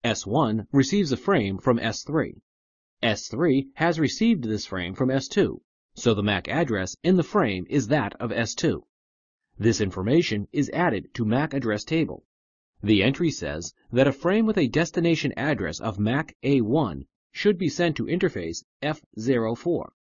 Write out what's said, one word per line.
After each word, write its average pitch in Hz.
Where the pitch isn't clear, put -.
S 110
one 110
receives 139
a 117
frame 101
from 120
S -
three. 139
S 110
three 135
has 160
received 165
this 107
frame 92
from 131
S 135
two, -
so 117
the 101
mac 101
address 113
in 185
the 165
frame 104
is 120
that 120
of 117
S 113
two. 127
This 107
information 104
is 143
added 147
to 117
mac 135
address 110
table. -
The 101
entry 139
says 78
that 127
a 139
frame 202
with 214
a 143
destination 165
address 104
of 101
mac 123
A 135
one 104
should 208
be 175
sent 170
to -
interface 110
F 147
zero 117
four. 156